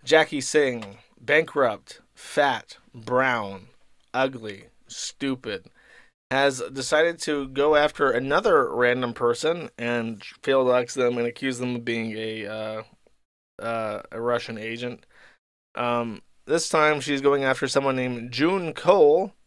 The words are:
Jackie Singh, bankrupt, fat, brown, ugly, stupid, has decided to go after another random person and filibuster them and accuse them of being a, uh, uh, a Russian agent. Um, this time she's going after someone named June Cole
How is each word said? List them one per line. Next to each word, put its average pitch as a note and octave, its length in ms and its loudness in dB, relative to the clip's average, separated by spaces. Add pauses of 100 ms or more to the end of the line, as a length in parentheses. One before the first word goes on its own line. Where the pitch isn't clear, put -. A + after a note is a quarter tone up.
Jackie D3+ 360 4
Singh, A#2+ 580 -2 (220)
bankrupt, C3+ 800 0 (140)
fat, - 640 -2 (180)
brown, A#2 720 -2 (440)
ugly, A#2 540 -4 (220)
stupid, B2 800 -8 (640)
has C3+ 320 2 (100)
decided D#3 480 0
to C#3+ 280 -4
go C#3+ 280 2
after D3 340 2
another C#3 640 2
random B2 400 0
person C#3+ 640 -2
and A#2 440 -4 (200)
filibuster B2+ 600 2
them A#2+ 140 0
and A#2+ 80 -2
accuse B2 320 -6
them B2 180 -4
of A#2 80 -10
being A2+ 320 -4
a, A2 300 -8
uh, A2 360 -8 (800)
uh, A2+ 480 -4
a A2+ 100 -10
Russian A#2 380 -2
agent. A#2 480 -10 (680)
Um, A#2+ 480 -4 (240)
this D#3+ 220 0
time D3+ 320 4
she's C#3 200 -2
going C#3 240 4
after C3 240 0
someone C3+ 280 2
named B2 360 -4
June E3 400 0
Cole F3+ 640 6 (120)